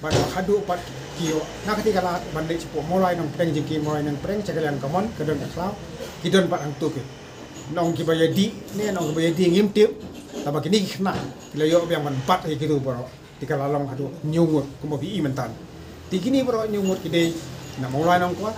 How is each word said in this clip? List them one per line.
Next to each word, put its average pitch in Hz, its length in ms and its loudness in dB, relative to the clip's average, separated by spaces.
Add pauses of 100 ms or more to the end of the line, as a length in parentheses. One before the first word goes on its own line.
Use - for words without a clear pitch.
Ba 156 80 -2
hadu 196 560 2
pat 180 100 0 (400)
kio. 156 240 0 (240)
Nak 208 160 0
ketika 190 240 2
lah 175 240 0
bandai 160 320 -4
cepu 147 240 -6
mulai 180 320 4
nang 165 160 -2
prank 170 160 0
jengki 151 320 0
mulai 151 240 0
nang 147 160 0
prank 202 240 -2
cakap 160 160 -2
yang 143 160 0
kawan 165 400 0
kedon 151 220 0
ikhlas. 170 340 -4 (480)
Kidon 175 240 4
pat 170 220 0
hang 143 100 -6
tu 156 160 -2
ke. 135 80 -4 (720)
Nong 170 240 0
ki 165 80 -2
bayar 160 240 6
di, 196 240 2 (240)
ni 208 160 0
nong 165 160 0
ki 151 80 -2
bayar 165 160 4
di 180 160 4
nyem 202 240 6
tip. 208 240 6 (460)
Tapi 143 140 0 (100)
kini 196 180 4
kena. 185 320 -2 (380)
Bila 151 100 2
yo 165 240 6
biang 151 160 0
ban 143 80 -2
empat 185 320 2
hari 151 140 -2
gitu 151 180 2
bro. 127 320 -2 (320)
Tika 147 160 -2
lalong 143 320 0
hadu 135 320 -6
nyungut 156 560 4
kumba 147 240 -4
bi 196 160 -4
mentan. 131 320 -2 (640)
Tiki 185 160 0
ni 269 160 4
bro 220 240 0
nyungut 190 320 2
kide. 165 320 2 (480)
Nak 127 80 -4
mulai 165 320 4
nang 180 160 -2
kuat. 208 200 -4